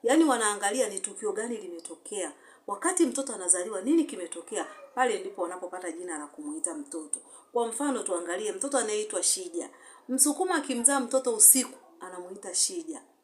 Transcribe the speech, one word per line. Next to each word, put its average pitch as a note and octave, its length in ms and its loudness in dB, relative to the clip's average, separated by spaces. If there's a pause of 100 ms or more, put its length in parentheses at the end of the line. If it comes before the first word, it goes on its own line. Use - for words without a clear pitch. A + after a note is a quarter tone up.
Yaani D4+ 220 6
wanaangalia G#3+ 640 2
ni G3 120 -6
tukio G#3 320 -6
gani A3+ 240 -4
limetokea. F3 760 -8 (340)
Wakati E4 400 2
mtoto C4 280 -2
anazaliwa, F#3 480 0
nini D4+ 220 6
kimetokea? F3 600 -6 (280)
Pale A3+ 260 2
ndipo F#3+ 220 -8
wanapopata F3+ 500 -6
jina E3+ 260 -8
la D3 80 -8
kumuita D3+ 480 -8
mtoto. - 440 -8 (340)
Kwa A#3 140 2
mfano, A#3+ 360 -2
tuangalie F3+ 500 -2
mtoto C4 260 -2
anayeitwa G#3+ 440 -2
Shija. - 480 -2 (380)
Msukuma D4 460 2
akimzaa C4+ 460 2
mtoto B3+ 340 0
usiku, - 440 6 (220)
anamuita F#3 540 -12
Shija. D#3+ 480 -2 (220)